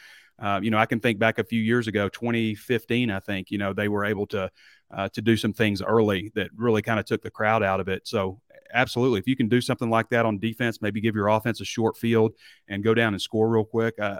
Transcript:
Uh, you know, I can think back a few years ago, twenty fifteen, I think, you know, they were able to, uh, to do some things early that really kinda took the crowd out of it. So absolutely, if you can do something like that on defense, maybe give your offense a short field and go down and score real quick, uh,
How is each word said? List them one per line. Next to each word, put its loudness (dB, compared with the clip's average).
Uh, -2
you 0
know, 2
I 6
can 0
think 2
back 2
a 2
few -2
years 2
ago, 0
twenty -2
fifteen, 0
I -2
think, -6
you -4
know, -2
they 0
were 0
able -2
to, -4
uh, -4
to -8
do 4
some 0
things 0
early 2
that -2
really 2
kinda -2
took -4
the -12
crowd 0
out 0
of -6
it. -6
So -4
absolutely, 0
if -8
you 0
can 0
do 2
something -2
like 2
that 2
on -2
defense, -4
maybe -4
give 0
your 0
offense 0
a -10
short -2
field 2
and -6
go 4
down 2
and -6
score 0
real 2
quick, -2
uh, -4